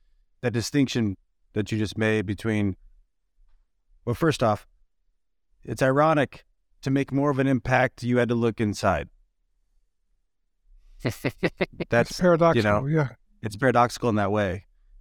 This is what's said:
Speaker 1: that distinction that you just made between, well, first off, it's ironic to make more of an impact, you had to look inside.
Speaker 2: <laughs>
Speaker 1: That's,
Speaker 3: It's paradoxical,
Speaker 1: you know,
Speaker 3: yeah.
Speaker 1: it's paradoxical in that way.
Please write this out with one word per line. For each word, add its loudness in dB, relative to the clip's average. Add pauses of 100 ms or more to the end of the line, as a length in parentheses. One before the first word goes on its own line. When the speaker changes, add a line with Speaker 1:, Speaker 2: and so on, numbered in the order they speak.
(420)
Speaker 1:
that -4
distinction -2 (360)
that -4
you -2
just -4
made 0
between, -2 (1300)
well, -4
first 0
off, 0 (1000)
it's -6
ironic 0 (360)
to -4
make -2
more 0
of 0
an 0
impact, 0
you 0
had 2
to 0
look -2
inside. -2 (1900)
Speaker 2:
<laughs> -
Speaker 1:
That's, -2
Speaker 3:
It's -10
paradoxical, 4 (340)
Speaker 1:
you 0
know, 2
Speaker 3:
yeah. -2 (320)
Speaker 1:
it's -8
paradoxical 2
in 0
that 0
way. -2 (360)